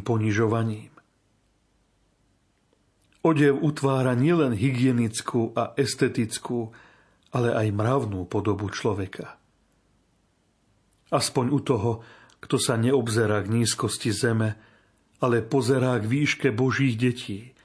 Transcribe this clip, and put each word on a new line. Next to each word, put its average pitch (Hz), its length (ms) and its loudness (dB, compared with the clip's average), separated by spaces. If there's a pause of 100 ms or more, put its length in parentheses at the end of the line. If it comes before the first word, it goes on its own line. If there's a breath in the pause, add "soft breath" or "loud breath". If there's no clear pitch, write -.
ponižovaním? 110 880 -2 (2250)
Odev 143 320 4
utvára 135 560 2
nielen 143 400 4
hygienickú 120 960 0
a 113 240 -4
estetickú, 120 960 -2 (640 soft breath)
ale 120 160 2
aj 110 240 0
mravnú 107 480 0
podobu 98 480 -2
človeka. 101 640 -6 (1800)
Aspoň 135 400 0
u 139 80 0
toho, 117 320 0 (480 loud breath)
kto - 160 -2
sa 120 240 0
neobzerá 113 640 2
k 98 80 -6
nízkosti 113 640 -2
zeme, 113 400 0 (640 soft breath)
ale 123 240 2
pozerá 127 560 0
k 104 80 -4
výške 139 480 0
Božích 127 400 0
detí, 120 560 -4 (140 soft breath)